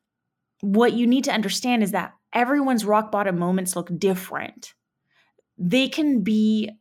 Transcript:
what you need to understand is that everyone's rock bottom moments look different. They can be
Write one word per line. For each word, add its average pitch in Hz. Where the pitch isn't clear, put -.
what 208
you 233
need 262
to 277
understand 220
is 202
that 185
everyone's 254
rock 214
bottom 196
moments 180
look 175
different. -
They 254
can 277
be 214